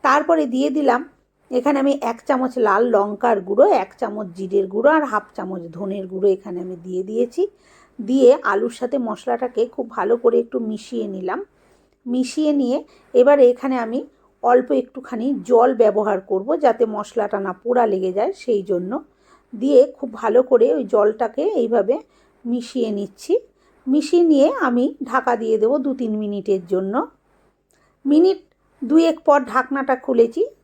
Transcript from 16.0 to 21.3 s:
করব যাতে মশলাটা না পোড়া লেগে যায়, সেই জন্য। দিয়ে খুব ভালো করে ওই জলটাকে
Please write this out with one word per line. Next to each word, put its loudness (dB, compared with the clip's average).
করব -4
যাতে 2
মশলাটা -4
না -6
পোড়া 0
লেগে -2
যায়, -2
সেই -2
জন্য। -2
দিয়ে 4
খুব -8
ভালো 2
করে 4
ওই -4
জলটাকে 0